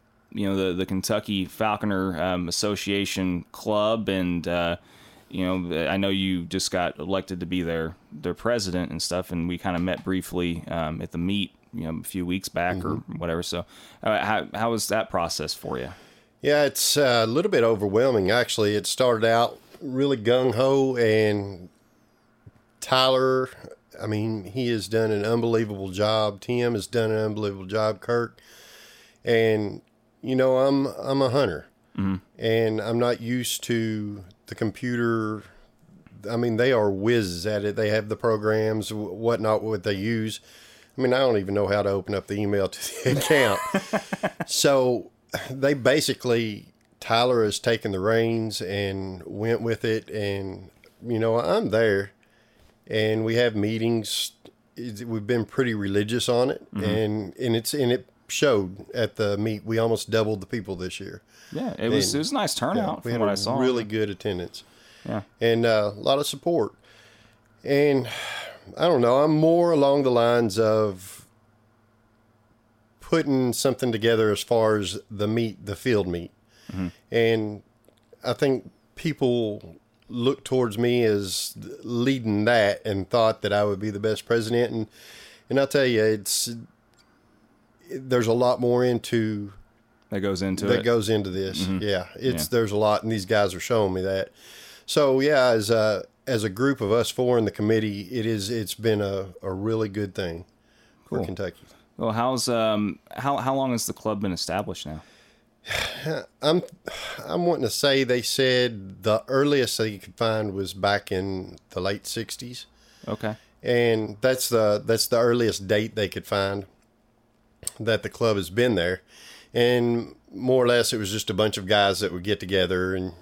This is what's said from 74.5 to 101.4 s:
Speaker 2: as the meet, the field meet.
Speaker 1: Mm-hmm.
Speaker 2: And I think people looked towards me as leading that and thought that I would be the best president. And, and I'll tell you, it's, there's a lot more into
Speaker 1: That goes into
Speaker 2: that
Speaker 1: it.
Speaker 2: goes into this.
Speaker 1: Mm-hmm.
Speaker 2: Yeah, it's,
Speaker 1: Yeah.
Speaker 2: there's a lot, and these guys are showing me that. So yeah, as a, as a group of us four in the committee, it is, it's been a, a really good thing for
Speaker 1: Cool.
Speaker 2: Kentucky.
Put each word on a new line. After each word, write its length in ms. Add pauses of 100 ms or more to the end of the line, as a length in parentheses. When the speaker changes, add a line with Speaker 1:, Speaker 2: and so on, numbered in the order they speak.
Speaker 2:
as 220 (120)
the 160
meet, 380
the 100
field 320
meet. 240 (400)
Speaker 1:
Mm-hmm. 160 (240)
Speaker 2:
And 520 (600)
I 80
think 400 (240)
people 800 (320)
looked 380
towards 320
me 260
as 500 (300)
leading 640
that 400
and 240
thought 320
that 100
I 140
would 160
be 80
the 100
best 260
president. 460
And, 160 (600)
and 100
I'll 80
tell 180
you, 160
it's, 540 (1300)
there's 380
a 60
lot 280
more 240
into 640 (580)
Speaker 1:
That 120
goes 200
into 260
Speaker 2:
that 120
Speaker 1:
it. 40
Speaker 2:
goes 260
into 200
this. 340
Speaker 1:
Mm-hmm. 180
Speaker 2:
Yeah, 340
it's, 300
Speaker 1:
Yeah. 60
Speaker 2:
there's 200
a 60
lot, 260
and 80
these 140
guys 280
are 60
showing 340
me 100
that. 260 (560)
So 340
yeah, 280
as 220
a, 360 (220)
as 180
a 40
group 300
of 120
us 180
four 280
in 80
the 60
committee, 500 (100)
it 140
is, 240
it's 260
been 260
a, 260 (140)
a 100
really 380
good 260
thing 300 (640)
for 100
Speaker 1:
Cool. 80
Speaker 2:
Kentucky. 400 (320)